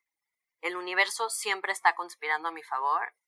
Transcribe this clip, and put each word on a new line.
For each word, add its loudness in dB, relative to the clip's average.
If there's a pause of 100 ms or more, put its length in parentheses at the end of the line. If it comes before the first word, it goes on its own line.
(600)
el -4
universo 2
siempre -2
está 4
conspirando -4
a -2
mi -12
favor 0 (140)